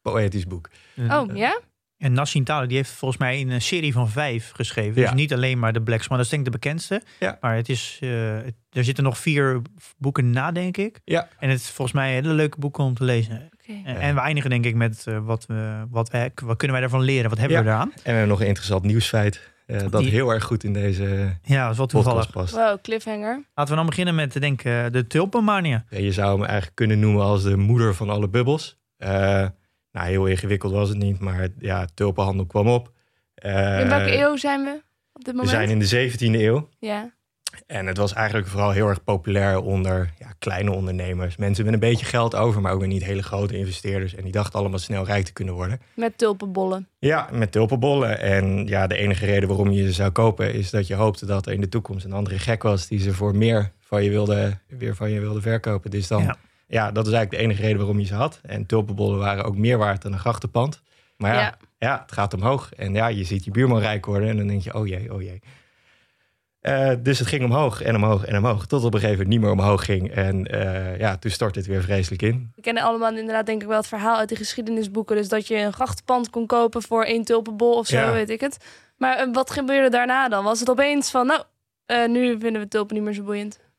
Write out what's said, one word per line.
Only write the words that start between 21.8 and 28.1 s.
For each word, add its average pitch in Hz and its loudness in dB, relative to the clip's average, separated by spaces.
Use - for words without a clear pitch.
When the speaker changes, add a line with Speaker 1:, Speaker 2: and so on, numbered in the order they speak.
Speaker 1:
podcast 123 -6
Speaker 2:
toevallig. 113 4
Speaker 1:
past. 92 -4
Speaker 3:
Wow, 220 2
cliffhanger. 220 -6
Speaker 2:
Laten 147 0
we 156 2
dan 165 2
beginnen 175 0
met, 143 0
denk 139 0
ik, - -12
eh, 120 0
de 123 0
tulpenmania. 190 2
Speaker 1:
Ja, 101 -8
je 101 2
zou 98 2
hem 101 2
eigenlijk 101 -2
kunnen 107 2
noemen 104 4
als 101 2
de 98 2
moeder 110 4
van 104 -4
alle 104 0